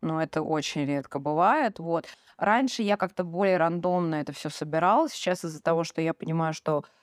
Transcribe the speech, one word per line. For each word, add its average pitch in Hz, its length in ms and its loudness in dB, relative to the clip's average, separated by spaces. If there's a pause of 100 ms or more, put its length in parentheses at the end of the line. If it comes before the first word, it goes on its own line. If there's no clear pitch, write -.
но 160 200 0
это 160 220 -2
очень 151 420 -2
редко 143 340 -2
бывает, 190 600 2
вот. 165 260 -2 (320)
Раньше 233 460 2
я 202 140 2
как-то 185 260 -2
более 180 340 2
рандомно 170 580 2
это 147 180 -4
всё - 160 -8
собирала, 175 600 2
сейчас - 360 -4
из-за 156 160 -10
того, 165 240 2
что - 160 -6
я 160 120 0
понимаю, 160 400 -2
что, 151 300 -2 (200)